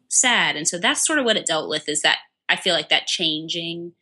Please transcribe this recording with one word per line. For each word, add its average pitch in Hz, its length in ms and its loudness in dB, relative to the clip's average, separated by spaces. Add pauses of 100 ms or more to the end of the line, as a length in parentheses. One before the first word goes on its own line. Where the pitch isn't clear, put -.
sad? 208 460 2
And 151 120 -4
so 180 120 -2
that's 247 260 0
sort 311 140 2
of 262 60 0
what 220 120 4
it - 80 -4
dealt 160 240 -2
with, 151 200 -4
is - 120 -2
that - 160 4 (320)
I 170 60 2
feel 180 180 0
like 156 160 -2
that - 180 2
changing. 170 960 -4